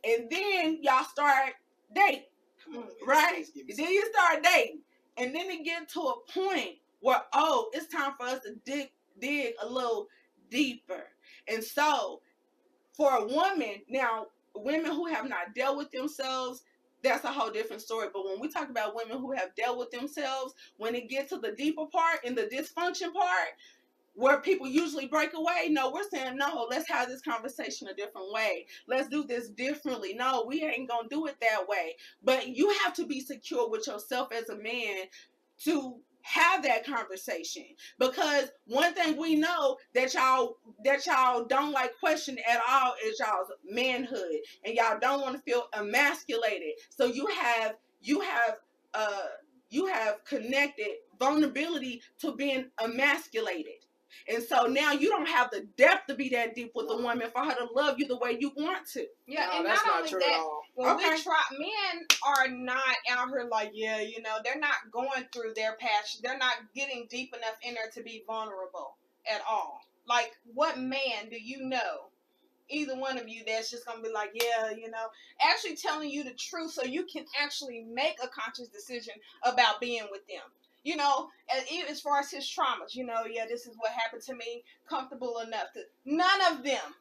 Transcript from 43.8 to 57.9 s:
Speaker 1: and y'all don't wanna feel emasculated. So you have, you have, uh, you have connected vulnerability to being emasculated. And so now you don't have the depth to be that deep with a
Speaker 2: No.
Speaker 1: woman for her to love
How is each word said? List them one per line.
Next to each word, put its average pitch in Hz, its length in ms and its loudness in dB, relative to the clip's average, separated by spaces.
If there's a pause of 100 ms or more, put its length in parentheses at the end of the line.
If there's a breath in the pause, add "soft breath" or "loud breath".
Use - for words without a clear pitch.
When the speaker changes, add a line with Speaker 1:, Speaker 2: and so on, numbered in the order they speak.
Speaker 1:
and 226 100 -4
y'all 226 240 4
don't 277 220 2
wanna 262 180 -4
feel 240 300 -2 (100)
emasculated. 220 960 0 (160 loud breath)
So - 160 0
you 254 240 0
have, 226 480 0 (240)
you 294 220 2
have, 233 340 2 (380)
uh, 208 320 -2 (440)
you 311 160 0
have 220 380 0
connected 247 720 -2 (240)
vulnerability 277 840 2 (180 loud breath)
to 294 140 -4
being 262 360 -2 (120)
emasculated. 220 920 0 (540 loud breath)
And 233 140 -2
so 247 240 4
now 277 260 4
you 294 180 4
don't 339 180 0
have 302 220 4
the 196 100 -4 (160)
depth 320 300 8
to 269 80 -4
be 254 160 -4
that 233 240 0
deep 233 200 -10
with 220 160 -4
a 226 60 0
Speaker 2:
No. 240 60 -2
Speaker 1:
woman 233 280 -2
for 247 140 -2
her 285 100 0
to 233 200 -2
love 277 240 2